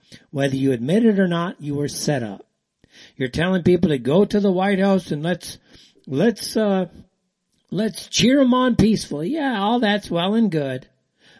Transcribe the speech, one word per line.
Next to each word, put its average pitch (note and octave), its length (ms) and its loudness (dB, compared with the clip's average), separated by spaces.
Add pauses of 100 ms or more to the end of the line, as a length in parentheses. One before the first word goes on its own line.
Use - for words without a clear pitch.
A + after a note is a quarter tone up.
(320)
Whether C#3 240 0
you C3+ 160 2
admit C#3 320 0
it G#3+ 160 4
or F#3+ 80 4
not, E3+ 320 -4
you D3 160 -8
were D3 140 -4
set C#3 340 -4
up. G2+ 220 -10 (720)
You're C3 100 -2
telling F3 360 0
people F3+ 260 4
to D3 80 2
go D3 260 2
to G#3 160 0
the G3 140 2
White F#3+ 260 0
House G3 320 0
and D3 100 -4
let's, F3 360 -6 (500)
let's, F3 480 -2
uh, G3 300 0 (840)
let's G3 360 -6
cheer B3+ 320 2
'em B3+ 140 4
on B3+ 240 2
peacefully. F#3+ 540 0
Yeah, C#4 300 -4
all A#3 200 0
that's G#3 280 -2
well F3+ 240 -2
and A3+ 160 2
good. C3+ 380 -4 (520)